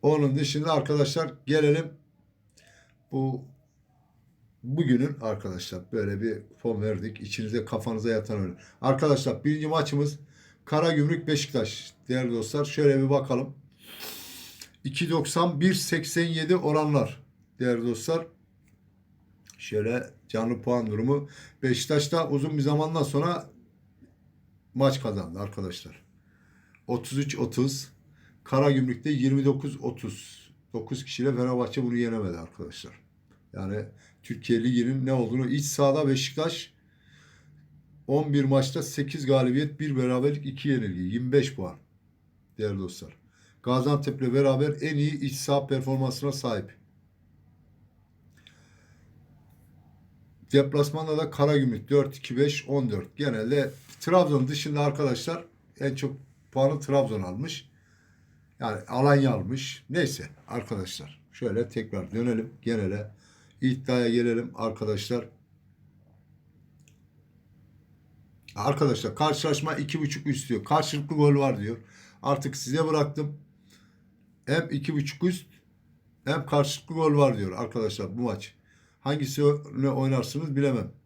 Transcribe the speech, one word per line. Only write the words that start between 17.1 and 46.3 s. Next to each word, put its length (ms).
Değerli 260
dostlar. 400
Şöyle 520
canlı 340
puan 240
durumu. 420
Beşiktaş 500
da 160
uzun 280
bir 60
zamandan 400
sonra 480
maç 280
kazandı 380
arkadaşlar. 640
Otuz 320
üç 180
otuz. 520
Karagümrük'te 680
yirmi 340
dokuz 400
otuz. 680
Dokuz 320
kişiyle 320
Fenerbahçe 460
bunu 140
yenemedi 420
arkadaşlar. 540
Yani 320
Türkiye 420
Ligi'nin 420
ne 60
olduğunu, 360
iç 160
sahada 440
Beşiktaş 640
on 260
bir 120
maçta 380
sekiz 440
galibiyet, 540
bir 160
beraberlik, 500
iki 220
yenilgi. 320
Yirmi 320
beş 220
puan. 220
Değerli 200
dostlar. 380
Gaziantep'le 720
beraber 460
en 160
iyi 240
iç 140
saha 320
performansına 640